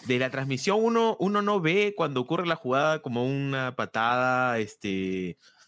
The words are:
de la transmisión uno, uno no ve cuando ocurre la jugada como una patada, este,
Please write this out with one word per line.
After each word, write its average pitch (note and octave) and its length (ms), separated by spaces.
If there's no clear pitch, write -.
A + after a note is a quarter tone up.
de B2 120
la B2+ 120
transmisión C3+ 500
uno, A3+ 380
uno G#3 220
no G3+ 200
ve G3+ 340
cuando C#3+ 260
ocurre E3+ 260
la E3 80
jugada D3 460
como A#2+ 240
una C3+ 500
patada, B2 840
este, F#2+ 800